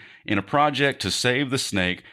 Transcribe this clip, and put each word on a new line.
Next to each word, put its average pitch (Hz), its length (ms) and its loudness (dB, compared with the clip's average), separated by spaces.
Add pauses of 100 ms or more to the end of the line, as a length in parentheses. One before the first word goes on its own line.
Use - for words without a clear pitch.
(260)
in 101 120 0
a 95 60 -2
project 143 580 0
to 95 100 -2
save 127 380 0
the 131 80 -2
snake 90 560 -2